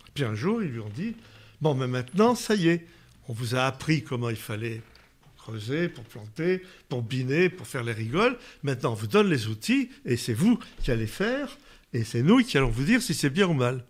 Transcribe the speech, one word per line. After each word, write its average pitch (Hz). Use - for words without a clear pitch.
Puis 143
un 107
jour, 196
ils 170
lui 113
ont 104
dit, « 214
Bon, 151
mais 131
maintenant, 180
ça 220
y 170
est, 170
on 117
vous 117
a 127
appris 131
comment 120
il 113
fallait 113
creuser, 117
pour 127
planter, 160
pour 123
biner, 131
pour 180
faire 120
les 117
rigoles. 156
Maintenant, 139
on 113
vous 107
donne 202
les 120
outils, 233
et 120
c'est 120
vous 196
qui 139
allez 110
faire, 247
et 117
c'est 120
nous 226
qui -
allons 135
vous 113
dire 226
si -
c'est 143
bien 185
ou 170
mal. » 127